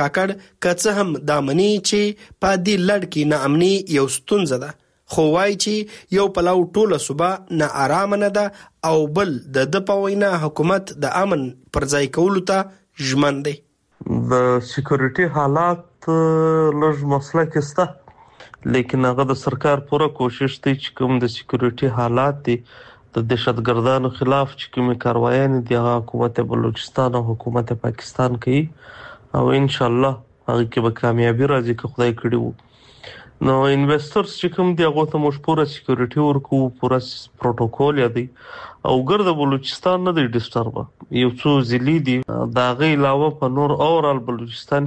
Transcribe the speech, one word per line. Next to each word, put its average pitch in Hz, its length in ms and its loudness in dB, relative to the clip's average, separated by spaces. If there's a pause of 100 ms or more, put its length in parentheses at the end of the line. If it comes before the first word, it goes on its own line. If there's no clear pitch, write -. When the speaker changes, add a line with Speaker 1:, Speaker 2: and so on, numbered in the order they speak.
Speaker 1:
کاکړ 185 240 0 (340)
که 175 180 0
څه 214 100 2 (100)
هم 147 320 -2
دا 147 180 0
مني 190 220 4 (160)
چې 208 120 2 (400)
په 190 240 2
دې 208 120 2 (120)
لړ 196 240 0
کې 151 100 0 (120)
ناامني 151 400 2 (240)
یو 135 100 2 (100)
ستونزه 143 460 0
ده، 151 140 -14 (340)
خو 165 180 2
وایي 196 320 2
چې 208 540 -6
یو 196 200 4
پلو 180 240 2 (140)
ټوله 208 240 2 (100)
صوبه 180 540 -2
ناارامه 151 580 0
نه 202 160 2
ده 208 80 2 (440)
او 156 140 2 (140)
بل 190 180 0 (220)
د 135 180 2
ده 196 140 2
په 196 160 2
وینا 202 260 2 (140)
حکومت 175 480 0 (100)
د 135 160 -2
امن 185 240 0 (340)
پر 135 160 0
ځای 143 240 0
کولو 185 240 2 (100)
ته 190 140 2 (440)
ژمن 139 360 2
دی. 143 80 -2 (800)
Speaker 2:
د - 20 4 (380)
سکیورټي 139 680 0
حالات، 165 480 0 (240)
لږ 160 880 2 (160)
مسله 139 400 0
کې 156 160 2
شته، 180 180 0 (880)
لیکن 127 340 0
هغه 131 200 0
د 123 140 -2
سرکار 143 480 0
پوره 147 260 2
کوشش 131 460 -2
دی 139 80 2
چې - 260 -6
کوم 127 240 2
د 117 140 -2
سکیورټي 120 640 -2
حالات 131 500 0
دي، 120 80 2 (560)
د 117 160 -2
دهشتګردانو 123 880 0
خلاف 135 400 0
چې - 160 -14
کومې 123 320 0
کاروایانې 123 640 2
دي، 120 120 2
هغه 120 220 2
حکومت 117 500 -2
بلوچستان 117 680 -2
او 117 120 -4
حکومت 117 540 -4
پاکستان 120 580 -4
کوي 135 180 2 (760)
او 127 100 2 (140)
انشاءالله 131 520 2 (340)
هغه 120 220 0
کې 123 160 -2
به 113 160 -2
کامیابي 117 540 2
راځي 117 260 -2
که - 140 -10
خدای 120 260 2
کړي 117 220 0
وو. 113 100 -6 (920)
نو 131 80 4 (220)
انویسټرز 147 640 0
چې 180 160 -2
کوم 185 120 2 (100)
دي، 170 80 4
هغو 151 160 2 (100)
ته 160 100 -2
موږ 143 240 0
پوره 156 240 2
سکیورټي 127 540 -2
ورکوو، 139 440 2 (120)
پوره 127 260 2
س-، - 240 -16 (100)
پروتوکول 123 600 0
یې 117 140 2
دی 120 100 -2 (640)
او 127 40 4 (140)
ګرد 196 200 2 (120)
بلوچستان 143 640 0
نه 180 100 0
دی 147 100 2
ډسټربه، 117 580 -4 (360)
یو 123 100 4 (100)
څو 147 100 2 (200)
ضلعې 127 360 2
دي، 127 100 0 (380)
د 123 140 2
هغې 135 300 0
علاوه 139 300 2 (120)
په 131 160 0
نور 143 180 0 (120)
اورال 147 420 2
بلوچستان 123 580 -4